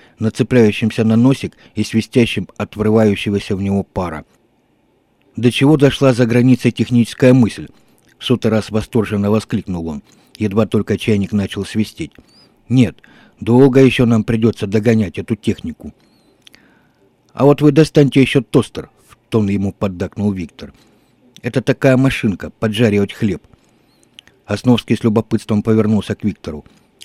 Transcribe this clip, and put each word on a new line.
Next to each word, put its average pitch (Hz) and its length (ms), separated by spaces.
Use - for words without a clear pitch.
нацепляющимся 110 840
на 110 120
носик 120 420
и 107 80
свистящим 110 720
от - 200
врывающегося 107 800
в 92 60
него 98 220
пара. 82 420
«До 117 160
чего 147 260
дошла 135 360
за 120 140
границей 123 440
техническая 120 640
мысль?» 107 340
в - 60
сотый 113 260
раз 107 200
восторженно 104 580
воскликнул 95 560
он, 76 160
едва 107 280
только 104 320
чайник 101 360
начал 101 320
свистеть. - 480
«Нет, 117 320
долго 127 400
еще 127 240
нам 113 180
придется 113 420
догонять 107 520
эту 110 180
технику». - 580
«А - 100
вот 143 180
вы 147 100
достаньте 143 500
еще 131 200
тостер», - 480
в - 80
тон 107 200
ему 98 240
поддакнул 98 580
Виктор. 92 420
«Это 120 200
такая 131 360
машинка, 127 540
поджаривать 104 600
хлеб». 101 320
Основский 117 500
с - 80
любопытством 110 580
повернулся 107 540
к - 80
Виктору. 76 400